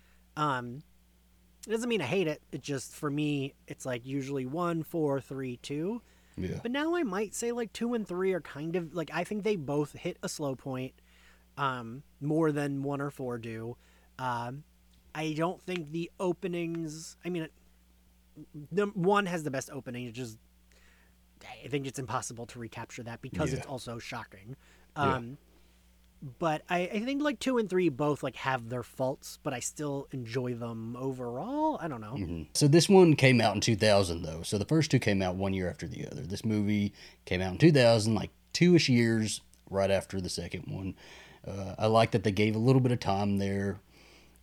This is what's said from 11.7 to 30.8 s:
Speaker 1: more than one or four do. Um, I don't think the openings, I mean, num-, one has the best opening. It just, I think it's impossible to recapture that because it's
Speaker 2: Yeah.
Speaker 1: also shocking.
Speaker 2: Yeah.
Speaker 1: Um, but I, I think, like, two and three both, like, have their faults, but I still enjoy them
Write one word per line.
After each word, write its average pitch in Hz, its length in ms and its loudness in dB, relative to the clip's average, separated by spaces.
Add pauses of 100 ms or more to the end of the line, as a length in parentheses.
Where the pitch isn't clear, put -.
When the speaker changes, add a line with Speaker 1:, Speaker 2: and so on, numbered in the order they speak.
Speaker 1:
more 156 320 2
than 143 300 -2
one 139 180 -4
or 143 80 -2
four 123 300 -6
do. 113 360 -8 (440)
Um, 127 440 -4 (520)
I 156 200 -4
don't 170 260 -2
think 170 300 -6
the 170 180 -4 (100)
openings, 170 1040 -4
I 175 40 -6
mean, 165 200 -4 (1200)
num-, 202 220 0
one 202 320 4
has 170 180 -2
the 143 80 -2
best 131 200 -4
opening. 123 340 -8
It 117 80 -8
just, 113 240 -8 (1300)
I - 20 -10
think 135 200 -4
it's 131 120 -10
impossible 120 480 -6
to 123 120 -16
recapture 117 440 -12
that 117 180 -10
because 135 300 -4
it's 127 140 -6
Speaker 2:
Yeah. 143 60 -12
Speaker 1:
also 120 280 -10
shocking. 110 560 -14 (400)
Speaker 2:
Yeah. 139 200 2
Speaker 1:
Um, 123 220 -8 (1000)
but 156 320 -2
I, 180 120 2
I 190 180 -2
think, 277 220 -4
like, 294 180 -2
two 254 200 0
and 208 100 -2
three 180 180 4
both, 143 360 0
like, 131 120 -4
have 131 320 -2
their 120 160 -4
faults, - 580 -6
but 139 120 -4
I 123 80 -6
still 139 500 -6
enjoy 123 420 -4
them 117 460 -6